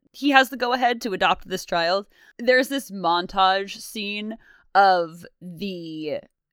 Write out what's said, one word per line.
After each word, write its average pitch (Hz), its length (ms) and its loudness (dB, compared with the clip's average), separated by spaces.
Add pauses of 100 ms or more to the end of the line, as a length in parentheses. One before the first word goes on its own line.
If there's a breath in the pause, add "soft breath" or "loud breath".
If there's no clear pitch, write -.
(120)
he 285 200 -2
has 269 180 4
the 269 80 -12
go-ahead 247 440 0
to 214 120 -4
adopt 180 340 0
this 180 180 -8
child. 180 400 0 (320 soft breath)
There's 254 300 2
this 269 240 -6
montage 190 880 0
scene 214 580 -8 (380 soft breath)
of 175 500 4 (160)
the 165 800 -8 (340)